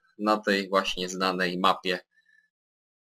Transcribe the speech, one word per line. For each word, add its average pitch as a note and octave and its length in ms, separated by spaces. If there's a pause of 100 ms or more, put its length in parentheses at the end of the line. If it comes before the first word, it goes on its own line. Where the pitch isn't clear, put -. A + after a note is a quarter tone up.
(200)
na G#2+ 180
tej G2 320
właśnie F#2 400
znanej F#2 500
mapie, F#2 400 (1000)